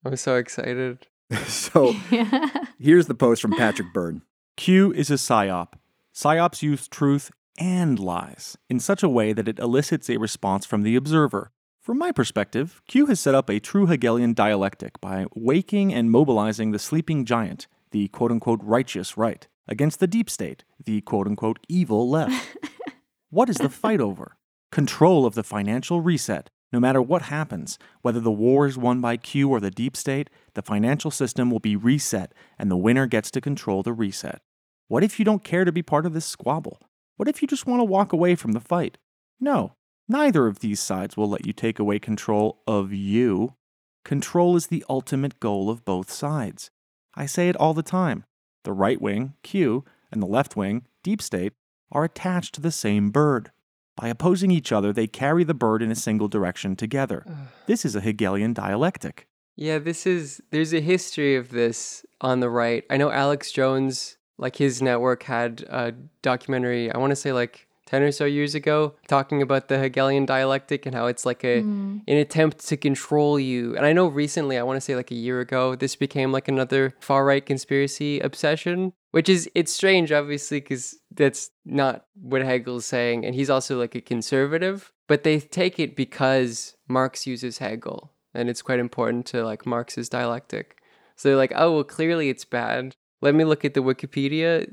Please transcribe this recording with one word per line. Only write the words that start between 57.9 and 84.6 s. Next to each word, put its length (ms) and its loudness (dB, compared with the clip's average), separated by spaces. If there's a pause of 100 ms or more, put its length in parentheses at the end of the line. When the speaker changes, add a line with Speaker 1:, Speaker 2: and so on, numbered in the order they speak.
Speaker 4:
a 60 -2
Hegelian 520 -2
dialectic. 760 -4 (260)
Speaker 1:
Yeah, 240 -4
this 260 -6
is, 460 -2
there's 240 0
a 60 2
history 560 0
of 140 -4
this 540 -2 (160)
on 200 2
the 100 0
right. 400 0
I 60 2
know 160 2
Alex 400 0
Jones, 640 -2 (200)
like, 200 -6
his 260 0
network 400 2
had 480 -4
a 220 -4 (300)
documentary, 680 -2
I 80 -4
wanna 160 2
say, 180 -4
like, 360 -4 (180)
ten 160 2
or 80 4
so 140 -2
years 320 0
ago, 380 2 (120)
talking 360 2
about 260 0
the 100 2
Hegelian 480 2
dialectic 600 -2
and 100 -8
how 100 -2
it's, 180 -4
like, 200 -2
a, 180 2
Speaker 3:
Mm. 460 -4
Speaker 1:
an 80 4
attempt 500 2
to 100 -2
control 600 0
you. 380 -2
And 100 2
I 60 4
know 160 4
recently, 500 -2
I 60 -2
wanna 160 -2
say, 160 -4
like, 160 -6
a 20 -8
year 240 -4
ago, 380 0
this 180 -4
became, 380 0
like, 160 -2
another 500 0
far-right 480 2
conspiracy 720 -2
obsession, 760 -2 (180)
which 160 2
is, 260 4
it's 160 2
strange, 400 2
obviously, 500 -2
'cause 360 -8 (180)
that's 360 2 (140)
not 420 -2 (140)
what 220 -2
Hegel's 440 -2
saying. 380 -2
And 120 -4
he's 140 -2
also, 280 0
like, 160 -4
a 60 -8
conservative, 920 -2 (160)